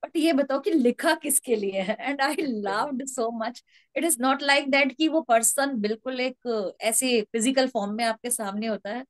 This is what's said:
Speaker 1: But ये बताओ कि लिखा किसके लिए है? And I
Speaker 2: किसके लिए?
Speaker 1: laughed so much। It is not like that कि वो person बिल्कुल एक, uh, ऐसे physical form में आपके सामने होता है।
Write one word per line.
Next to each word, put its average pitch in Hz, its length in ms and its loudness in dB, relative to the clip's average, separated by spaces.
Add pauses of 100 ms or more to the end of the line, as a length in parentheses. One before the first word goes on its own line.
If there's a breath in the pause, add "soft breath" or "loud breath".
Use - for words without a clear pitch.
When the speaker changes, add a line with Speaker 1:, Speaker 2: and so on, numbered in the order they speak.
Speaker 1:
But 311 120 -6
ये 330 160 4
बताओ 277 280 0
कि 415 100 -2
लिखा 277 440 2
किसके 277 420 0
लिए 196 240 -2
है? 190 160 -2
And 277 240 -4
I 277 160 0
Speaker 2:
किसके 392 60 -2
लिए? 233 200 -2
Speaker 1:
laughed 233 400 -2 (160)
so 226 120 0 (120)
much। 240 200 -8 (360 soft breath)
It 269 60 -2
is 311 160 0
not 269 220 2
like 285 260 2
that 269 260 2
कि 311 140 2
वो 311 120 2
person 247 600 2
बिल्कुल 226 400 -4
एक, 254 160 -4 (100)
uh, 214 340 -4
ऐसे 226 420 2
physical 262 460 2
form 208 240 -2
में 226 120 -2
आपके 226 260 -2
सामने 208 360 -4
होता 202 240 -6
है। 240 200 -8